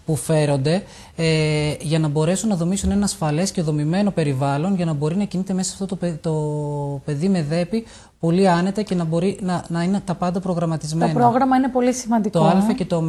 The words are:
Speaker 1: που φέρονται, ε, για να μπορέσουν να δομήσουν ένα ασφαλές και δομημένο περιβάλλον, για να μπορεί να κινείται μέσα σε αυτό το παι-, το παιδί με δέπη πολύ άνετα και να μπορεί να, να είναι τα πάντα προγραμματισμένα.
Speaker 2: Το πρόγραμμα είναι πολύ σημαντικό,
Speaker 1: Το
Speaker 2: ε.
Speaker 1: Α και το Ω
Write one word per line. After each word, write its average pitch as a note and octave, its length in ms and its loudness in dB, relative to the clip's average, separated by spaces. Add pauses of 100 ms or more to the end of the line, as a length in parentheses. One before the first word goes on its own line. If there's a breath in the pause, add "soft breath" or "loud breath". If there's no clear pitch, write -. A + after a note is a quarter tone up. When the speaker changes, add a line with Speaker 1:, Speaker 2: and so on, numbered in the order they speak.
Speaker 1:
που D#3 100 0
φέρονται, D3+ 680 0 (340 loud breath)
ε, D#3 640 0
για D#3+ 180 0
να D#3+ 100 2
μπορέσουν D#3+ 400 0
να G3+ 80 2
δομήσουν F#3+ 340 0
ένα G3+ 140 2
ασφαλές E3+ 460 0
και F#3 120 -2
δομημένο D#3 480 0
περιβάλλον, C#3+ 640 0
για F3 100 0
να E3 80 0
μπορεί D3+ 240 -2
να G#3 80 0
κινείται F#3+ 280 -4
μέσα F#3 160 -2
σε - 40 -6 (100)
αυτό F#3+ 40 -2
το F#3 100 -4
παι-, E3+ 240 -4
το D#3+ 120 -2 (720)
παιδί D3+ 240 -2
με F#3 140 2
δέπη F3 420 -2 (360 loud breath)
πολύ F3+ 280 4
άνετα F#3 340 2
και G3+ 120 -4
να F3 100 0
μπορεί E3+ 380 -2
να, F3+ 260 -4
να E3+ 140 -2
είναι F#3+ 220 0
τα E3+ 100 -4
πάντα F3+ 260 -2
προγραμματισμένα. E3 720 -2
Speaker 2:
Το D#3 60 0
πρόγραμμα B3+ 380 4
είναι C4 120 2
πολύ B3 240 2
σημαντικό, A3 460 0
Speaker 1:
Το D#3 80 4
Speaker 2:
ε. - 20 6
Speaker 1:
Α G3 280 4
και F#3 80 -4
το E3+ 120 -2
Ω E3 120 0